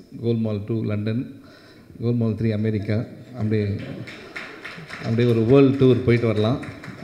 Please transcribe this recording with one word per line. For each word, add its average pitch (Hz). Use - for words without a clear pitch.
Golmall 113
two 113
London, 107
Golmall 117
three 110
America, 107
அப்படியே, 107
அப்படியே 120
ஒரு 113
world 135
tour 113
போயிட்டு 117
வரலாம். 110